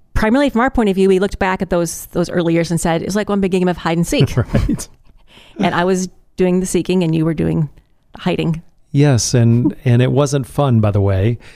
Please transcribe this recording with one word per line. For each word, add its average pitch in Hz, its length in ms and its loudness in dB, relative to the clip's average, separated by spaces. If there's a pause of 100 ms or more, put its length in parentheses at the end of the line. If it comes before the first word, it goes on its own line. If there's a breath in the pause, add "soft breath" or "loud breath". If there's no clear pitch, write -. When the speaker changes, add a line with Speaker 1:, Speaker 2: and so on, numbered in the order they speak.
(140)
Speaker 1:
primarily 247 360 2
from 226 120 0
our 262 100 0
point 220 180 2
of 180 60 0
view, 190 120 4
we 190 120 4
looked 202 180 -2
back 190 240 -2
at 180 80 -4
those, 175 380 -4
those 175 200 -4
early 170 240 -2
years 170 200 0
and 165 100 0
said, 165 220 -2
it - 20 -8
was 185 100 -6
like 208 140 -2
one 202 100 -2
big 190 120 0
game 185 160 0
of 175 100 -2
hide 165 200 -2
and 170 100 0
seek. - 280 0
Speaker 2:
<laughs> - 0 -
Right. - 540 -2 (680 loud breath)
Speaker 1:
And 175 160 0
I 175 100 0
was 185 240 -2 (280)
doing 180 220 2
the 185 60 -2
seeking 185 380 0
and 160 100 0
you 160 100 0
were 160 120 0
doing 160 340 -2 (480)
hiding. 160 460 -4 (280)
Speaker 2:
Yes, 139 440 2
and, 117 440 2
Speaker 1:
<laughs> - 60 -20
Speaker 2:
and 120 160 4
it 131 100 2
wasn't 135 360 0
fun, 131 320 0
by 107 100 2
the 101 120 0
way. 98 360 0 (180 loud breath)